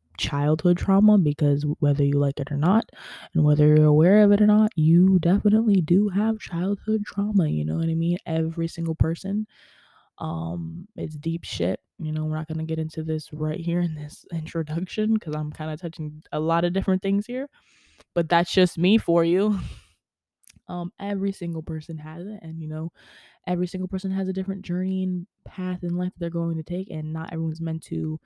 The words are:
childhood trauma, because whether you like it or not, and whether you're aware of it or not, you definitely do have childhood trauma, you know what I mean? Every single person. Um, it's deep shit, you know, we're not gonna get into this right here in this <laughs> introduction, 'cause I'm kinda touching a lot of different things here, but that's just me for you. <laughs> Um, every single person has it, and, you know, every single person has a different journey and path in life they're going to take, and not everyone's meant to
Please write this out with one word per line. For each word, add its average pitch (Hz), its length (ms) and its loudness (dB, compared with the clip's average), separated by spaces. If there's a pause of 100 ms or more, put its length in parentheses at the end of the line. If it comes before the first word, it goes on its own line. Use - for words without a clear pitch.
(180)
childhood 156 600 2
trauma, 208 400 4
because 147 480 2 (140)
whether 143 240 2
you 143 160 2
like 143 200 0
it 143 120 -8
or 143 60 -2
not, 185 320 2 (440)
and 156 120 2
whether 147 220 6
you're 151 180 6
aware 160 380 6
of 202 100 6
it 202 80 4
or 208 60 6
not, 214 280 4
you 175 440 6
definitely 202 640 4
do 185 280 2
have 214 300 0
childhood 202 640 -4
trauma, 202 420 0
you 151 180 0
know 160 120 -2
what 165 120 0
I 160 60 0
mean? 170 300 0
Every 165 420 -2
single 165 280 -4
person. 190 520 -2 (720)
Um, 165 760 -6
it's 160 220 -8
deep 165 260 -4
shit, 180 360 -2 (200)
you 156 120 -6
know, 156 140 -4
we're 156 100 -2
not 156 120 -6
gonna 160 180 -6
get 160 140 -4
into 156 240 -6
this 156 300 -6
right 156 260 -4
here 170 220 0
in 165 140 -2
this 147 340 -12
<laughs> - 40 -6
introduction, 165 840 -2
'cause 151 180 -4
I'm 151 160 -4
kinda 156 260 -6
touching 156 440 -10 (100)
a 156 80 -4
lot 165 260 0
of 175 80 0
different 185 280 0
things 196 240 0
here, 254 240 -6 (640)
but 165 160 0
that's 170 240 2
just 185 240 4
me 185 220 4
for 170 260 2
you. 190 340 2
<laughs> - 100 -8 (1000)
Um, 175 320 -8
every 202 340 -4
single 170 300 -8
person 156 340 -8
has 156 280 -12
it, 214 180 -12
and, 160 180 -10
you 151 80 -8
know, 156 240 -6 (540)
every 180 200 0
single 185 220 -6
person 190 220 -4
has 190 180 -2
a 190 40 -4
different 190 300 -4
journey 185 400 -2
and 180 240 -4 (180)
path 185 380 -6
in 175 140 -2
life 180 200 -4
they're 170 120 -6
going 165 280 -2
to 160 60 -6
take, 185 280 -8
and 156 200 -6
not 160 220 -8
everyone's 160 280 -4
meant 160 240 -4
to 160 400 -4